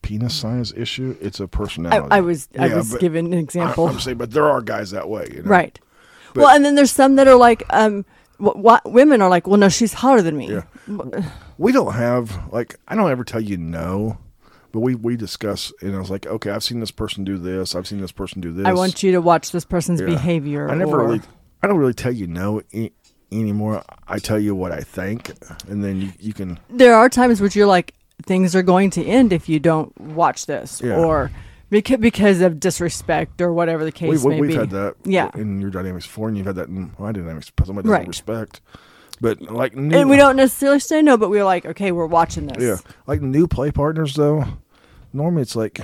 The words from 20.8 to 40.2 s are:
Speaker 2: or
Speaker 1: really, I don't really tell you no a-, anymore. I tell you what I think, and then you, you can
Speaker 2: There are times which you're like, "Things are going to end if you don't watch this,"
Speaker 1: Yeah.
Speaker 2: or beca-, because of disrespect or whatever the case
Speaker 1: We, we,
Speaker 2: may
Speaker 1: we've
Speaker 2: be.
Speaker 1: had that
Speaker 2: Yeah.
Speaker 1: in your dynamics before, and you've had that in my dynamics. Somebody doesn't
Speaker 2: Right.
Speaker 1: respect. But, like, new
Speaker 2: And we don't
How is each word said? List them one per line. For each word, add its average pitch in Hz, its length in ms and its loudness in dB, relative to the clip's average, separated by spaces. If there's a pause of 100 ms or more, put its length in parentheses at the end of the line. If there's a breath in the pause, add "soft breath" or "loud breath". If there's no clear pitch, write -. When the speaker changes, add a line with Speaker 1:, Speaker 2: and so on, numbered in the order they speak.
Speaker 2:
or 117 60 0
Speaker 1:
really, 117 140 -2 (420)
I - 40 -2
don't 202 120 2
really 127 160 2
tell 123 180 -6
you 104 140 -6
no 95 340 -4 (140)
a-, 110 180 -6 (400)
anymore. 107 500 -4 (240)
I 95 120 -8
tell 107 200 -4
you 104 160 0
what 90 160 -6
I 76 100 -8
think, 95 520 -10 (340)
and 104 160 -6
then 98 200 -4
you, 95 180 -10
you 104 140 -10
can 90 260 -10 (100)
Speaker 2:
There 240 240 8
are 226 140 6
times 247 320 2
which 202 160 0
you're 202 100 6
like, 180 280 2 (300)
"Things 185 300 0
are 185 80 4
going 185 280 4
to 170 140 -4
end 226 280 4
if 165 160 -2
you 156 100 0
don't 156 420 0
watch 156 460 -2
this," - 380 -8
Speaker 1:
Yeah. 123 140 0
Speaker 2:
or 156 340 0 (400 soft breath)
beca-, 220 280 2
because 202 400 4
of 170 200 2
disrespect 165 840 -4
or 175 100 0
whatever 165 320 -2
the 160 80 -4
case 160 300 -2
Speaker 1:
We, 131 80 4
we, - 60 0
Speaker 2:
may 151 60 -2
Speaker 1:
we've 147 80 0
Speaker 2:
be. 160 60 0
Speaker 1:
had 110 140 -2
that 98 240 -4 (100)
Speaker 2:
Yeah. 185 300 0
Speaker 1:
in 101 260 -6
your 98 100 -6
dynamics 92 360 -8
before, 110 220 -8
and 107 80 -4
you've 95 100 -6
had 98 100 -6
that 82 120 -8
in 92 320 -10
my 104 100 -8
dynamics. 82 400 -10 (140)
Somebody 95 240 -6
doesn't 196 120 4
Speaker 2:
Right. 87 60 -12
Speaker 1:
respect. 110 540 -10 (600 soft breath)
But, 113 220 -2
like, 113 320 -4
new 143 240 2
Speaker 2:
And 277 100 4
we 269 80 6
don't 277 200 8